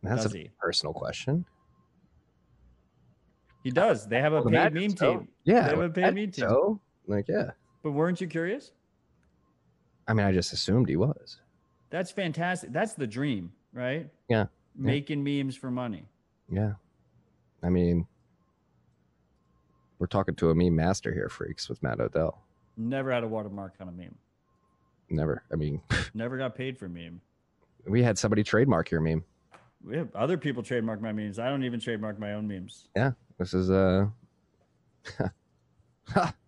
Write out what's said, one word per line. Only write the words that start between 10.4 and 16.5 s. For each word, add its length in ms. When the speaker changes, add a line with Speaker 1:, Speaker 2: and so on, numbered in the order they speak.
Speaker 1:
assumed 360
he 80
was. 440
Speaker 2:
That's 200
fantastic. 640
That's 220
the 120
dream, 460
right? 360
Speaker 1:
Yeah. 100
Yeah. 80
Speaker 2:
Making 460
memes 340
for 140
money. 380